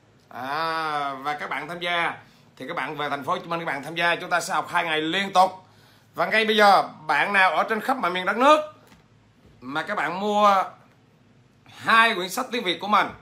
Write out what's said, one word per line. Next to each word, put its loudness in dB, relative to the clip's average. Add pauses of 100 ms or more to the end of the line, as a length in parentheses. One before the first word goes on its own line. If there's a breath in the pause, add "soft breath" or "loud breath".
(300)
À, -4
và -6
các -10
bạn -8
tham -10
gia -2 (440 soft breath)
thì -14
các -6
bạn -6
về -4
thành -6
phố -4
Hồ -2
Chí -12
Minh, -4
các -8
bạn -6
tham -10
gia, 0
chúng -10
ta 2
sẽ -6
học -2
hai 0
ngày -2
liên -2
tục. 6 (640 soft breath)
Và 0
ngay 2
bây 0
giờ, 8 (240)
bạn 0
nào 6
ở 2
trên -2
khắp -2
mọi 0
miền -4
đất -2
nước 6 (1000)
mà -6
các -6
bạn -4
mua 4 (1120)
hai 4
quyển -6
sách -6
tiếng -4
Việt -4
của -8
mình 2 (140)